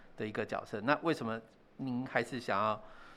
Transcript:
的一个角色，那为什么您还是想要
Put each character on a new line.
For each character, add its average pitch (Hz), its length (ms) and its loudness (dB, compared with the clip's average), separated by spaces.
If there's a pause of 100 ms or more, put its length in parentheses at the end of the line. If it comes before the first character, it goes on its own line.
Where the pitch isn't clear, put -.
(160)
的 110 120 -4
一 107 40 -4
个 110 140 0
角 101 180 -2
色， 110 180 -6
那 139 200 4
为 160 120 4
什 127 120 -4
么 113 160 -2 (360)
您 127 280 -2
还 120 180 2
是 120 160 -6
想 98 200 2
要 107 200 4 (380)